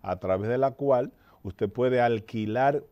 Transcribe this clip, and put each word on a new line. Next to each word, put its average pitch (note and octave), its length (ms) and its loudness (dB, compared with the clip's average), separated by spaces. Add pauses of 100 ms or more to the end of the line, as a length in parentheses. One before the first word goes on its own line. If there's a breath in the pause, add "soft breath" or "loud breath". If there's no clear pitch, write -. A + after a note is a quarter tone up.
a F#2 200 -6
través G2 280 -2
de B2 80 0
la C3+ 140 2
cual C3+ 420 0 (300 soft breath)
usted G2+ 260 -4
puede B2+ 320 0
alquilar A#2+ 920 0